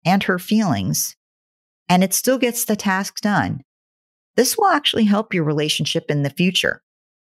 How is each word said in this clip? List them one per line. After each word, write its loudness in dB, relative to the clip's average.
and 2
her 0
feelings, -2
and 4
it 0
still 0
gets -2
the 0
task -4
done, 0
this 0
will 2
actually 2
help 0
your 0
relationship -2
in 0
the 0
future, 0